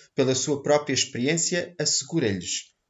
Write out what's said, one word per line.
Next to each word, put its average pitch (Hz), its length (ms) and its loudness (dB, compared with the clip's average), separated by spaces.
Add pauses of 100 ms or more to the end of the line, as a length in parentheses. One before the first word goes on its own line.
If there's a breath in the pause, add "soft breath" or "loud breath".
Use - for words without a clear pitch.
(140 loud breath)
pela 131 200 2
sua 143 280 -2
própria 147 300 2
experiência, 160 840 0
assegura-lhes: 120 960 -2 (160)